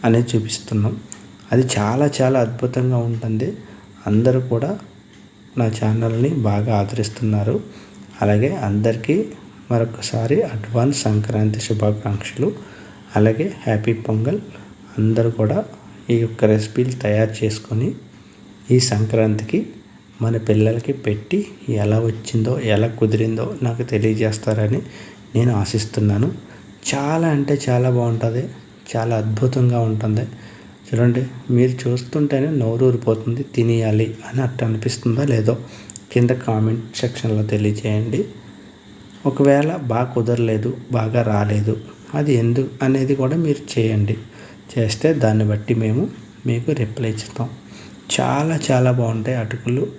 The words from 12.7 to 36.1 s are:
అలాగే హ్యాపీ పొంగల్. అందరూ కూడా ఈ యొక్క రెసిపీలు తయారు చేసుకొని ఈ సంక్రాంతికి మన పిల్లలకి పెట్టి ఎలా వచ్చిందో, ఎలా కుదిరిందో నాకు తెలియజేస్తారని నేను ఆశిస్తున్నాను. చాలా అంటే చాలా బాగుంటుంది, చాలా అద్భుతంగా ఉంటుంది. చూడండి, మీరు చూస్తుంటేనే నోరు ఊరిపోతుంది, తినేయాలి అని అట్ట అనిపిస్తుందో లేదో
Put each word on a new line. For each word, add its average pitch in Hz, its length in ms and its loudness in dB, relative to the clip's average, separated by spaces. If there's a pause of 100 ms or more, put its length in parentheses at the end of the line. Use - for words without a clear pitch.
అలాగే 110 380 2 (100)
హ్యాపీ 110 300 0
పొంగల్. 110 460 -2 (580)
అందరూ 110 320 2
కూడా 117 360 0 (440)
ఈ 120 40 4
యొక్క 113 320 0
రెసిపీలు 107 460 2
తయారు 110 540 0
చేసుకొని 113 460 -2 (800)
ఈ 127 80 8
సంక్రాంతికి 110 880 0 (540)
మన 113 160 0
పిల్లలకి 110 560 2
పెట్టి 107 540 -2 (220)
ఎలా 107 300 2
వచ్చిందో, 113 600 -2
ఎలా 110 280 2
కుదిరిందో 113 760 0
నాకు 117 200 -2
తెలియజేస్తారని 110 1000 0 (540)
నేను 120 200 4
ఆశిస్తున్నాను. 104 800 0 (600)
చాలా 156 320 0
అంటే 143 320 2 (100)
చాలా 123 200 4
బాగుంటుంది, 117 600 0 (460)
చాలా 113 200 0
అద్భుతంగా 120 640 2
ఉంటుంది. 110 420 0
చూడండి, - 1300 -2
మీరు 127 360 2
చూస్తుంటేనే 143 580 0
నోరు 123 380 0
ఊరిపోతుంది, 120 580 0
తినేయాలి 113 720 2 (100)
అని 127 140 -2
అట్ట 127 220 -2
అనిపిస్తుందో 113 600 -2
లేదో 113 340 2 (540)